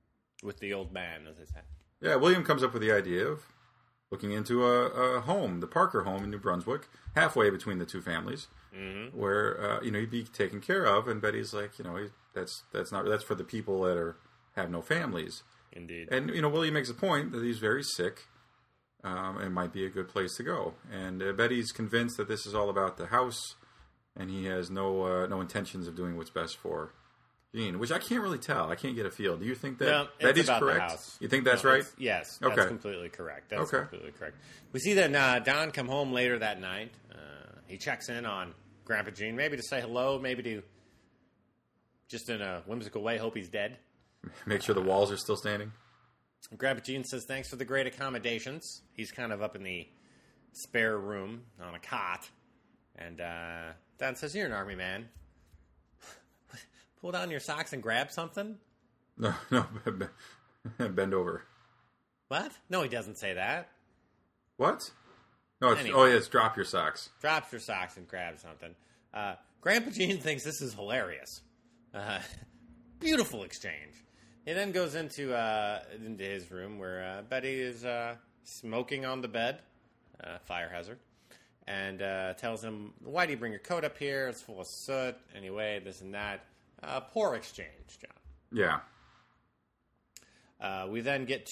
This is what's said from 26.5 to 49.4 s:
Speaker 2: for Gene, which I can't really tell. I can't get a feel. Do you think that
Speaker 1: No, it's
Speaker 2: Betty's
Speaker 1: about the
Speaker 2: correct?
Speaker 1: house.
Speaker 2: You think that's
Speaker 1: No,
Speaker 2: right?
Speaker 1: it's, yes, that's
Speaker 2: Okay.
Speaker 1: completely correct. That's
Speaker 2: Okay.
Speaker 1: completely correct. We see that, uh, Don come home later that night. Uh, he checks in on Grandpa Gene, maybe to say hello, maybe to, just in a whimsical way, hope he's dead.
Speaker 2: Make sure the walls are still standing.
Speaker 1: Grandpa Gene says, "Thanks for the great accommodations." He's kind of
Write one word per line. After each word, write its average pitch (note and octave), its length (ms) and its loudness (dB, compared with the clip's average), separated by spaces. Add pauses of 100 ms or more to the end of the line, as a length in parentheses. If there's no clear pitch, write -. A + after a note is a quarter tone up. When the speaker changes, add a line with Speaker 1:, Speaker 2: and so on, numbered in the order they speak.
Speaker 2:
for D#2+ 340 -6 (600)
Gene, G2+ 240 -2
which A#2 140 0
I F3+ 60 2
can't A#3+ 220 0
really F#3 160 0
tell. G#2+ 340 0
I F2 40 0
can't C3 200 -4
get A2+ 120 0
a F2+ 40 -2
feel. F2+ 280 0
Do G2 80 -6
you B2+ 80 -2
think C3 240 -8
that C3+ 80 2
Speaker 1:
No, D3 160 6
it's - 80 -8 (120)
Speaker 2:
Betty's C#3 280 10
Speaker 1:
about A#2 100 6
the C#3 60 6
Speaker 2:
correct? F#2 240 4
Speaker 1:
house. - 280 -8
Speaker 2:
You A#2 100 -4
think C3+ 180 4
that's B2+ 180 8
Speaker 1:
No, C3+ 60 10
Speaker 2:
right? C3+ 100 10
Speaker 1:
it's, - 160 -6
yes, G2+ 460 -2
that's A#2 160 6
Speaker 2:
Okay. F#2+ 100 10
Speaker 1:
completely G2+ 400 -4
correct. D2 400 -12
That's G#2 140 0 (100)
Speaker 2:
Okay. C3+ 60 6
Speaker 1:
completely E2 340 -8
correct. - 240 -12 (360)
We C3 80 -2
see F3+ 140 4
that, E3 200 8
uh, C3 240 8
Don C#3+ 320 2
come B2+ 180 -2
home C3+ 240 2
later B2 280 4
that G#2 200 0
night. F#2+ 320 -6 (180)
Uh, - 60 -20 (500)
he F#2+ 120 -12
checks B2 320 -4
in A#2+ 160 -4
on F#2 260 -4 (320)
Grandpa G#2 260 0
Gene, G#2 240 -4
maybe C#3+ 220 0
to A#2+ 80 -6
say C3+ 160 -2
hello, B2 400 2
maybe B2+ 240 -2
to, G#2+ 180 -4 (1500)
just A#2 220 -10
in A2 100 -2
a F#2 260 -4
whimsical G#2+ 360 -6
way, A2+ 160 2
hope A2+ 160 -2
he's F#2+ 140 -8
dead. G#2+ 300 -4 (680)
Speaker 2:
Make G#2 160 2
sure G#2 140 4
the F#2+ 40 4
walls G2 300 6
are G2 60 -4
still - 200 0
standing. G#2 360 -4 (840)
Speaker 1:
Grandpa C3 280 0
Gene C3 180 -4
says, A#2+ 240 -6
"Thanks C3+ 220 -6
for C3+ 80 -10
the B2+ 80 -4
great C3 240 0
accommodations." C3 960 -4 (100)
He's - 180 -8
kind B2+ 220 -4
of G2+ 100 -4